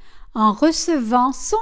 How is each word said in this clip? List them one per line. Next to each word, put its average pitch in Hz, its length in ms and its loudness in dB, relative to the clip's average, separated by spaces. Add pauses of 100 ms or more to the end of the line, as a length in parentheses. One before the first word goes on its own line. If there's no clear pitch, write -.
(340)
en 214 180 2
recevant 254 800 0
son - 300 -4